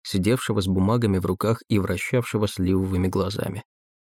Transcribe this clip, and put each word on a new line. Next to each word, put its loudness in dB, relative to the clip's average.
сидевшего 0
с -2
бумагами 2
в -2
руках 0
и 4
вращавшего -2
сливовыми 0
глазами. -2